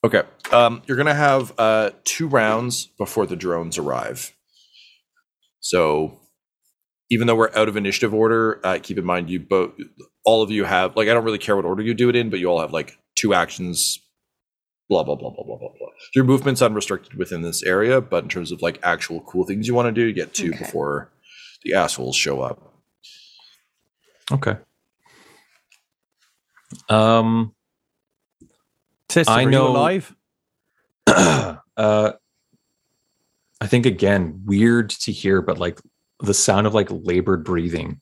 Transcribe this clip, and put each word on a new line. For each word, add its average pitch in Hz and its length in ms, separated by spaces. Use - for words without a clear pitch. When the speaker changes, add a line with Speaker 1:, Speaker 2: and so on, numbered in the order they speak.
Speaker 1:
Okay. 107 180
Um, 120 340
you're 131 100
gonna 147 180
have, 135 440
uh, 110 320
two - 240
rounds 120 580
before 101 400
the 90 100
drones 85 420
arrive. 64 540
So 78 600
even 117 160
though 117 80
we're 113 220
out 107 120
of 104 80
initiative 101 380
order, 110 500
uh, 92 180
keep 98 160
in 90 60
mind 90 260
you 90 100
both, 92 320
all 110 180
of 101 80
you 104 140
have, 92 320
like, 110 120
I 113 60
don't 117 100
really 110 140
care 101 180
what 92 80
order 95 180
you 113 120
do 123 140
it 120 80
in, 113 140
but 101 100
you 87 80
all 85 120
have, 78 120
like, 80 260
two 104 180
actions, 87 640
blah, 87 140
blah, 73 140
blah, 64 140
blah, - 140
blah, 55 120
blah, - 120
blah. - 100
Your 131 100
movement's 131 380
unrestricted 107 520
within 87 280
this 85 200
area, 110 380
but 87 240
in 76 40
terms 87 240
of, 82 100
like, 85 200
actual 85 400
cool 90 240
things 104 220
you 123 60
wanna 120 180
do, 117 120
you 110 80
get 87 220
two 90 160
Speaker 2:
Okay. - 80
Speaker 1:
before 73 520
the - 100
assholes 71 420
show 69 260
up. - 320
Speaker 3:
Okay. 107 240
Um, 113 680
Speaker 4:
Sister, 143 240
Speaker 3:
I 113 40
Speaker 4:
are 123 60
you 131 80
Speaker 3:
know 131 180
Speaker 4:
alive? 151 460
Speaker 3:
<clears throat> 92 560
Uh, 107 340
I 110 60
think, 120 180
again, 95 600
weird 113 420
to - 240
hear, 95 300
but, 90 160
like, 87 200
the 101 120
sound 101 340
of, 107 60
like, 104 180
labored 90 540
breathing 82 580